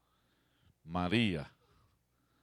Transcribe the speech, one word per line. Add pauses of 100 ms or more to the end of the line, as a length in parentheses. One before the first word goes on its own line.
(840)
María (920)